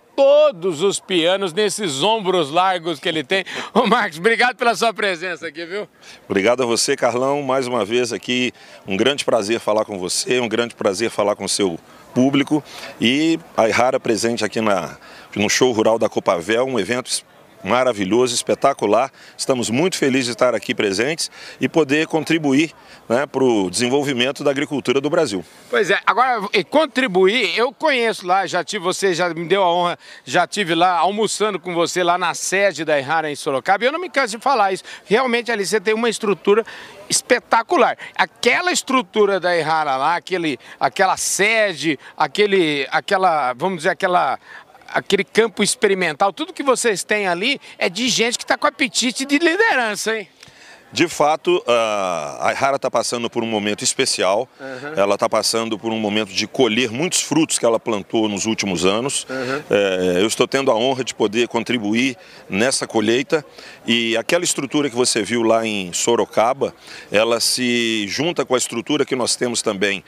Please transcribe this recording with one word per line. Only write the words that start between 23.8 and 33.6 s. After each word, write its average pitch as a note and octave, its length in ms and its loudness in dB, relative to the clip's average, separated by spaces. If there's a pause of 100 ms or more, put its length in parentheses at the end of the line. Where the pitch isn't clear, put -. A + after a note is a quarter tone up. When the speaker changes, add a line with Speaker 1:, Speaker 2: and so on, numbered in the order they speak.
Speaker 2:
da C#3+ 80 4
agricultura C#3 480 -2
do C#3+ 100 -4
Brasil. C3 340 0 (240)
Speaker 1:
Pois G#3+ 220 0
é, F#3+ 160 2
agora, A3+ 340 2 (120)
e G#3 100 0
contribuir, G#3 960 2
eu B3 140 0
conheço A#3 520 0
lá, F#3 220 2
já E3+ 160 -2
tive, F3+ 220 -6
você F#3 280 0
já E3+ 180 0
me E3 140 -6
deu F#3+ 200 2
a F3 100 2
honra, F3 240 0 (260)
já E3+ 220 2
tive F#3+ 260 -4
lá F3 260 2
almoçando G3+ 600 0
com F3+ 160 -8
você E3+ 300 0
lá F3 120 4
na F3 160 -2
sede F#3 520 -2
da D#3 120 2
Errara D#3 320 -2
em C#3+ 60 -6
Sorocaba, D3+ 480 -2